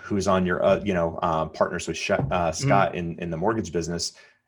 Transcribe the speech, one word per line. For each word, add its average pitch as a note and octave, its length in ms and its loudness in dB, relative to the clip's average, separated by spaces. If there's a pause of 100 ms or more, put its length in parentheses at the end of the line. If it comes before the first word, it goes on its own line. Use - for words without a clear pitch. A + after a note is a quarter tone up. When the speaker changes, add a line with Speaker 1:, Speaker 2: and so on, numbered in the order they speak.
Speaker 1:
who's G2+ 240 -2
on F#2 180 4
your, F2 160 0
uh, F#2+ 220 4
you G2 100 0
know, E2+ 280 0
uh, D#2+ 240 0
partners E2+ 420 -2
with D#2+ 80 -4
Sh-, - 160 -4
uh, F#2+ 60 4
Speaker 2:
Mm-hmm. E2+ 340 0
Speaker 1:
Scott G2 440 2
in, E2+ 240 -4
in E2+ 100 -6
the E2 80 -4
mortgage G2 340 -2
business, E2+ 400 -4 (360)